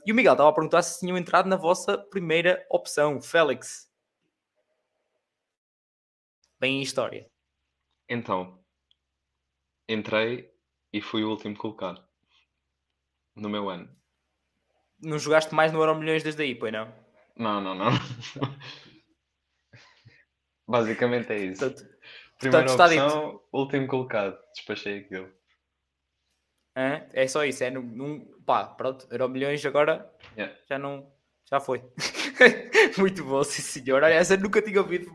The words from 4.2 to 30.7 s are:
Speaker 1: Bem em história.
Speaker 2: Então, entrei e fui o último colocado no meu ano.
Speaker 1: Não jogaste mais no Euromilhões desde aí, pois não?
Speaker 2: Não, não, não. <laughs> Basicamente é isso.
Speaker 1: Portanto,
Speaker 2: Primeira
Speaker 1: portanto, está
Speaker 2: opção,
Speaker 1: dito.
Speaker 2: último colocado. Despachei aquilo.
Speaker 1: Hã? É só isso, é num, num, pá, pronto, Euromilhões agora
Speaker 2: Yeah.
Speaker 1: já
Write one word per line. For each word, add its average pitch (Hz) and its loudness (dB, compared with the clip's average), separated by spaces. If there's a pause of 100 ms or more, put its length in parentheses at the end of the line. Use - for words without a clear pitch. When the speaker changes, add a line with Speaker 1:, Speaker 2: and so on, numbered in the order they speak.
Speaker 1:
Bem 135 0
em - -4
história. 123 -4 (800)
Speaker 2:
Então, 107 -6 (1300)
entrei 113 -4 (400)
e 104 -6
fui 110 -6
o 107 -2
último 104 -8
colocado 95 -10 (1300)
no 104 -10
meu 104 -6
ano. 87 -12 (1120)
Speaker 1:
Não 156 -6
jogaste 156 2
mais 160 4
no 160 -2
Euromilhões 156 2
desde 156 -6
aí, 131 -2
pois 117 -6
não? 110 -8 (440)
Speaker 2:
Não, 107 -2
não, 95 -4
não. 101 0
<laughs> 131 -6 (2000)
Basicamente 117 0
é 107 -2
isso. 95 -6
Speaker 1:
Portanto, - -6 (520)
Speaker 2:
Primeira 131 6
Speaker 1:
portanto, 165 8
está 147 2
Speaker 2:
opção, 151 -2
Speaker 1:
dito. - -20 (100)
Speaker 2:
último 135 -2
colocado. 120 -4 (160)
Despachei 101 -10
aquilo. 95 -14 (1500)
Speaker 1:
Hã? 135 -4
É 131 2
só 151 -2
isso, 131 -2
é 127 -2
num, 135 -8
num, 127 -10 (260)
pá, 110 0
pronto, 131 -8
Euromilhões 131 -4
agora 147 0 (300)
Speaker 2:
Yeah. 104 -10 (140)
Speaker 1:
já 139 -4